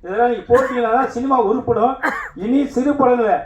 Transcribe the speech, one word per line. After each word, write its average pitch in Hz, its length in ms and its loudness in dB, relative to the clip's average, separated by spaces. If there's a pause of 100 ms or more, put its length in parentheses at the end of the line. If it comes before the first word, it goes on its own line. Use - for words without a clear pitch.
இதெல்லாம் 220 300 0
நீங்க 214 160 -6
போட்டீங்கன்னா 247 460 2
தான் 247 220 0
சினிமா 262 260 0
உருப்படும். 240 540 0 (400)
இனி 233 300 0
சிறு 269 280 -2
படங்கள 247 360 2 (160)